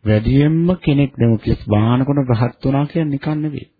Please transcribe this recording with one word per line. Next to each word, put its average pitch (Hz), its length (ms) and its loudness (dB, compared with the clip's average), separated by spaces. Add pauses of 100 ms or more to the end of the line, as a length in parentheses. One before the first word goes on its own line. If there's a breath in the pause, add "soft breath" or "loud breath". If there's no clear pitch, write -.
වැඩියෙන්ම 135 720 2
කෙනෙක් 143 380 0
දැන් 117 240 2
කෙස් 113 260 -2
බානකොට 123 640 0
රහත් 120 300 0
වුණා 135 280 -2
කියන්නේ 156 260 -4
නිකන් 151 260 -4
නෙවෙයි. 151 280 -8 (140)